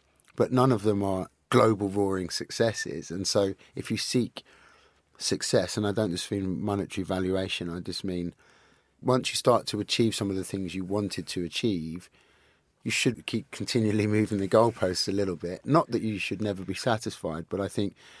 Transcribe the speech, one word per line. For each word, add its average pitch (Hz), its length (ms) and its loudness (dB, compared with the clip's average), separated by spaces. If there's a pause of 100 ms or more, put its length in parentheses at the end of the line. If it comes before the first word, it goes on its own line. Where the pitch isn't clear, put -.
(340)
but - 160 2
none 127 220 6
of 101 100 2
them 101 200 2
are 92 260 -2 (220)
global 110 380 6
roaring 95 420 0
successes. - 800 -2
And 92 160 -4
so 98 280 2 (220)
if - 140 -6
you 110 60 0
seek - 460 -2 (760)
success, - 580 0
and 104 100 0
I 101 60 0
don't 104 180 2
just 87 200 -4
mean 95 300 -2
monetary 101 440 -2
valuation, 92 680 -2
I 87 100 -8
just 87 220 -8
mean 90 320 -4 (640)
once 127 300 2
you - 60 -4
start 120 320 4
to 104 100 -4
achieve 110 360 2
some 101 140 -2
of 98 60 -2
the 95 80 -2
things 90 320 -6
you 95 100 -4
wanted 95 440 -2
to 90 160 -4
achieve, 85 640 -4 (720)
you 113 80 -4
should - 360 0
keep - 260 -4
continually 107 560 2
moving 107 300 2
the 98 100 -2
goalposts 107 580 4
a 95 60 -2
little 95 240 0
bit. 87 280 -8
Not 131 280 4
that 101 100 0
you 107 160 -2
should 95 240 -6
never 95 220 -2
be 92 100 -6
satisfied, 85 760 -4
but 95 120 -4
I 98 80 -2
think 101 260 -2 (260)